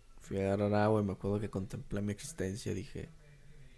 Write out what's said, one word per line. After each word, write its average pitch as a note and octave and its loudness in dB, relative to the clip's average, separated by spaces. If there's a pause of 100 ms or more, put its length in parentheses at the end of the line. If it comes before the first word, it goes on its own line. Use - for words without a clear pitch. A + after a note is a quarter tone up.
(220)
Fui - -4
a G2 4
agarrar G#2 4
agua G#2+ 6
y - 4
me F#2+ 0
acuerdo G2+ 0
que G#2+ -4
contemplé - -4
mi G#2 0
existencia. G2 -4
Dije, - -8 (680)